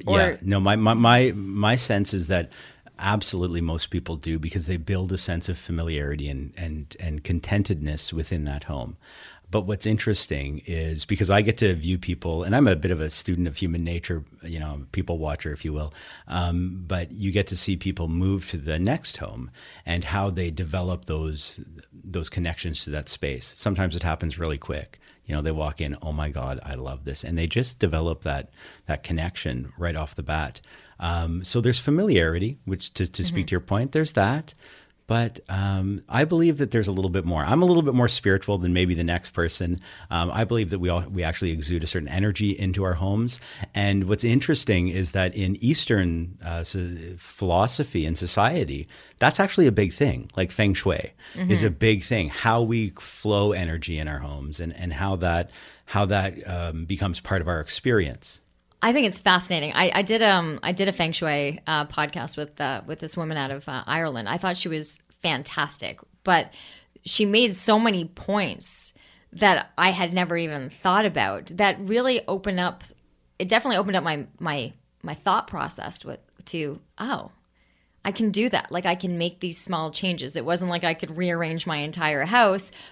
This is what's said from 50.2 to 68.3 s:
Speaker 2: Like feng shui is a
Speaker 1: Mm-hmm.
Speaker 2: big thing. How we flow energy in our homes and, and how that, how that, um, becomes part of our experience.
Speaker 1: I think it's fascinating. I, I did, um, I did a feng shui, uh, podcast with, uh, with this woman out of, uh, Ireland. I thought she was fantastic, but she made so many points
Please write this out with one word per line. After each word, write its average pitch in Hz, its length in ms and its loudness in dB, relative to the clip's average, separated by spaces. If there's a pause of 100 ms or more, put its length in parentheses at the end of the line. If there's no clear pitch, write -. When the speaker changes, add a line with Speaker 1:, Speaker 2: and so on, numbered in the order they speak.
Speaker 2:
Like 92 120 0
feng 101 260 4
shui - 360 -2 (240)
is 175 260 4
a 110 60 6
Speaker 1:
Mm-hmm. 80 100 0
Speaker 2:
big 110 260 4
thing. 95 260 0
How 117 320 2
we 113 300 0
flow 104 600 0
energy 82 480 -2
in 76 80 -4
our 76 120 -6
homes 71 420 -8
and, 82 160 -6
and 87 160 -6
how 95 240 -2
that, 85 320 2 (380)
how 101 180 2
that, 95 440 0
um, 82 360 -4
becomes 92 340 -2
part 95 220 -2
of 80 80 -2
our 82 100 0
experience. 92 800 0 (440)
Speaker 1:
I 233 100 4
think 269 120 4
it's 185 140 -2
fascinating. 180 540 2
I, 180 200 4
I 196 80 2
did, 214 220 2
um, 170 400 4
I 175 80 -2
did 190 160 0
a 196 40 2
feng 165 200 0
shui, 147 560 -2
uh, 151 180 2
podcast 151 500 -4
with, 151 240 -8
uh, 135 280 -2
with 156 120 -8
this 156 160 -8
woman 160 220 -4
out 139 140 -2
of, 139 180 -10
uh, 131 160 -6
Ireland. 131 420 -2
I 151 120 -2
thought 180 180 -2
she 180 120 -4
was 156 280 -6 (240)
fantastic, 147 800 -4 (240)
but 170 280 4 (540)
she 208 220 2
made 214 280 4
so 214 220 6
many 202 280 2
points - 880 -4 (400)